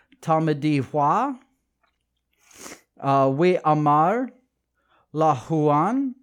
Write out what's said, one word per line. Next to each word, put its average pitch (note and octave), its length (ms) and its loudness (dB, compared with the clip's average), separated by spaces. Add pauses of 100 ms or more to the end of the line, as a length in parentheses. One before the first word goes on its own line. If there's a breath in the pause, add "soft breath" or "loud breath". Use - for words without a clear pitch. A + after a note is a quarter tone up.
(220 soft breath)
Talmidi D3+ 600 0
Hua, F3 560 -2 (1600 loud breath)
uh, C3+ 340 2
We F3 320 2
Amar D#3 640 2 (840)
Lahuan D#3 1120 0